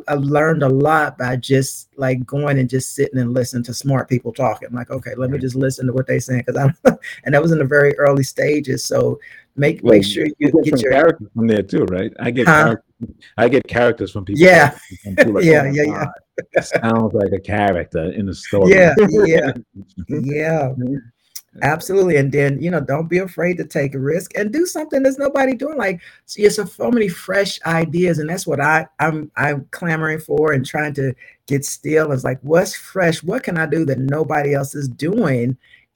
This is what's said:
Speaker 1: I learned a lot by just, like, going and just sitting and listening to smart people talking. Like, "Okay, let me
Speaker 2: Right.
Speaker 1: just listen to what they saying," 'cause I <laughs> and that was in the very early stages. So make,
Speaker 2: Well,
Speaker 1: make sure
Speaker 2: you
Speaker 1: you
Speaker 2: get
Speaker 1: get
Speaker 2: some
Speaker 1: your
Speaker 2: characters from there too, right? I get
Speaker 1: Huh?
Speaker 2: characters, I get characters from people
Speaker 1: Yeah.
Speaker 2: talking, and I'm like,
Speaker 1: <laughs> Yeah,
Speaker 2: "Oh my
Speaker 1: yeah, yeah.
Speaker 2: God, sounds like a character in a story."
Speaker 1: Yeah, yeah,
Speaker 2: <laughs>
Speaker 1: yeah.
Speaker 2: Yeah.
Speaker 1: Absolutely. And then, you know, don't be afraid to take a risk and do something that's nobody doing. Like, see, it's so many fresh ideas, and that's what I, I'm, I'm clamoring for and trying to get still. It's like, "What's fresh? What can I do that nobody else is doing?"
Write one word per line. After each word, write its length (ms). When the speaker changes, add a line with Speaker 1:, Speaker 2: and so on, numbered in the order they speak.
Speaker 1:
I 80
learned 480
a 60
lot 480
by 200
just, 600
like, 300
going 320
and 100
just 260
sitting 240
and 140
listening 320
to 100
smart 340
people 260
talking. 380
Like, 180
"Okay, 260
let 140
me 40
Speaker 2:
Right. 80
Speaker 1:
just 120
listen 320
to 60
what 140
they 120
saying," 260
'cause 120
I 160
<laughs> 400
and 100
that 80
was 100
in 60
the 80
very 320
early 240
stages. 600
So 340
make, 260
Speaker 2:
Well, 120
Speaker 1:
make 100
sure 200
Speaker 2:
you 140
Speaker 1:
you 140
Speaker 2:
get 120
Speaker 1:
get 140
Speaker 2:
some 20
Speaker 1:
your 120
Speaker 2:
characters 420
from 120
there 160
too, 220
right? 260
I 100
get 180
Speaker 1:
Huh? 60
Speaker 2:
characters, 180
I 140
get 180
characters 440
from 120
people 220
Speaker 1:
Yeah. 240
Speaker 2:
talking, 340
and 160
I'm 140
like, 100
Speaker 1:
<laughs> 80
Yeah, 80
Speaker 2:
"Oh 40
my 80
Speaker 1:
yeah, 100
yeah. 240
Speaker 2:
God, 100
sounds 480
like 220
a 60
character 720
in 180
a 40
story." 380
Speaker 1:
Yeah, 220
yeah, 420
Speaker 2:
<laughs> 320
Speaker 1:
yeah. 640
Speaker 2:
Yeah. 0
Speaker 1:
Absolutely. 540
And 140
then, 300
you 100
know, 100
don't 280
be 80
afraid 400
to 80
take 300
a 40
risk 380
and 160
do 140
something 360
that's 160
nobody 360
doing. 240
Like, 240
see, 160
it's 140
so 340
many 180
fresh 560
ideas, 540
and 100
that's 180
what 140
I, 260
I'm, 380
I'm 340
clamoring 500
for 320
and 140
trying 280
to 200
get 180
still. 480
It's 120
like, 180
"What's 320
fresh? 480
What 200
can 140
I 80
do 220
that 120
nobody 540
else 220
is 120
doing?" 720